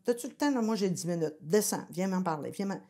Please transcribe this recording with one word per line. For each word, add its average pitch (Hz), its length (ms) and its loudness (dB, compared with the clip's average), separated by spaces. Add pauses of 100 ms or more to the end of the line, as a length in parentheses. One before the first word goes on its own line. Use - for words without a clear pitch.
t'as-tu 240 240 0
le 240 60 -10
temps ? 294 180 2
Là, 247 100 2
moi, 220 140 2
j'ai 190 140 0
dix 165 160 -2
minutes. 170 340 0
Descends, 202 520 2
viens 180 180 -2
m'en 185 120 2
parler, 160 300 -2
viens 202 140 -4
m'en » 196 100 -2 (140)